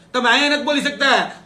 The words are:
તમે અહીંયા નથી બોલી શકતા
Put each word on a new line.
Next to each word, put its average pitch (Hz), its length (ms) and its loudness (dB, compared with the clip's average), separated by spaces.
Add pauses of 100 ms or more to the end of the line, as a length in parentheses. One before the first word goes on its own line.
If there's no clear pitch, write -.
(140)
તમે 247 160 0
અહીંયા 277 200 2
નથી 294 140 -2
બોલી 294 180 -2
શકતા 277 500 0 (140)